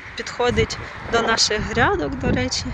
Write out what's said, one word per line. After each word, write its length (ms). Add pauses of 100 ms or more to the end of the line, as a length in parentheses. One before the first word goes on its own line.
(160)
Підходить 600 (340)
до 100
наших 380
грядок, 540
до 160
речі. 440